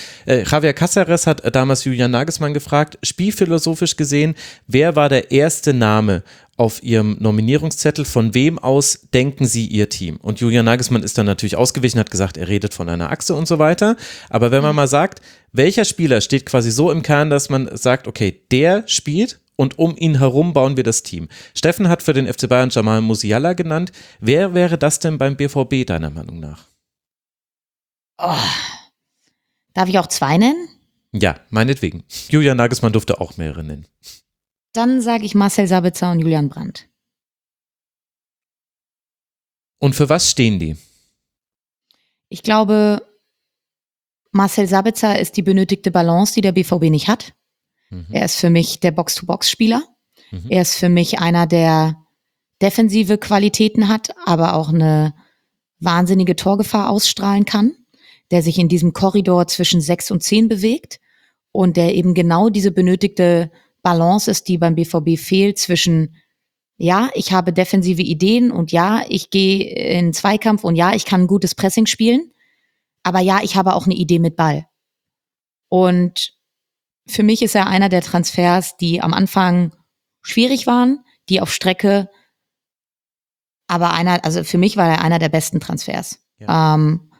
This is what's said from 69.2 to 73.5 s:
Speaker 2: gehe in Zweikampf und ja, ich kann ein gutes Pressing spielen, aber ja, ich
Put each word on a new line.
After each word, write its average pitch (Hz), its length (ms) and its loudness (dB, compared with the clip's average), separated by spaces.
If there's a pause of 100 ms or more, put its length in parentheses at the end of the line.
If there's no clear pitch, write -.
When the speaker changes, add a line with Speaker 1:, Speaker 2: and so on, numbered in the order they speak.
Speaker 2:
gehe 196 420 0 (240)
in 170 160 0
Zweikampf 214 500 0
und 170 120 0
ja, 175 180 2
ich 220 120 -4
kann 185 160 2
ein 180 60 2
gutes 185 280 0
Pressing 208 300 0
spielen, 240 460 0 (720)
aber 185 160 0
ja, 190 220 2
ich 196 140 -6